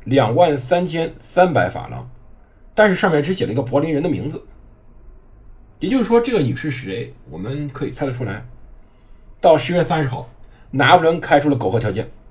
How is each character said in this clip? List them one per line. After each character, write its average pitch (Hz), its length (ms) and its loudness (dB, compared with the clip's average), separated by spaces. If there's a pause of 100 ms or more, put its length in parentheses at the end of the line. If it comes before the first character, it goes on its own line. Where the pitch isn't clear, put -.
两 120 280 2
万 151 240 4
三 175 260 0
千 165 360 -4
三 180 340 2
百 95 160 0
法 - 180 -10
郎， - 220 -14 (640)
但 214 160 4
是 185 60 2
上 180 160 0
面 147 100 2
只 156 100 -2
写 - 140 -4
了 104 80 -4
一 - 20 -6
个 135 60 0
柏 143 180 -2
林 160 140 -2
人 143 80 0
的 175 80 -2
名 143 180 -4
字。 - 160 -10 (1400)
也 160 80 -4
就 254 120 2
是 226 40 0
说， 233 160 4
这 240 140 0
个 202 60 2
女 120 160 0
士 156 160 -6
是 120 140 -10
谁， 98 280 -8 (160)
我 - 80 -14
们 135 320 -8
可 139 160 -8
以 - 60 -6
猜 143 160 -4
得 131 40 -4
出 120 120 -8
来。 95 200 -8 (960)
到 165 160 6
十 165 200 -2
月 170 80 2
三 160 180 0
十 135 80 -2
号， 120 180 -8 (440)
拿 143 260 6
破 160 60 0
仑 165 180 2
开 151 180 4
出 147 80 0
了 139 80 4
苟 113 140 -2
合 110 100 0
条 104 120 -2
件， 107 180 -6 (220)